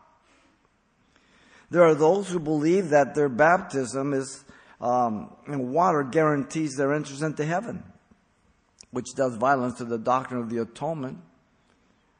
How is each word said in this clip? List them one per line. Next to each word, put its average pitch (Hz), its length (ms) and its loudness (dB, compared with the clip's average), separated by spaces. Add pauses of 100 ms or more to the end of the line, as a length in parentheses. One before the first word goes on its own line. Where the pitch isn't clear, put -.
(1700)
There 175 140 6
are 160 120 8
those 180 340 2
who 180 100 -2
believe 156 520 0
that 143 220 4
their 147 140 2
baptism 139 880 2
is, 135 320 -6 (340)
um, 120 560 -2 (120)
in 131 260 -4
water 165 280 2
guarantees 147 760 0
their 139 160 2
entrance 143 280 -6
into 151 220 -4
heaven, 185 400 -6 (1080)
which 123 160 -6 (100)
does 131 180 0
violence 123 440 0
to 127 40 -8
the 117 140 -6
doctrine 123 420 -2
of 117 100 -6
the 117 120 -4
atonement. 147 580 -8 (1000)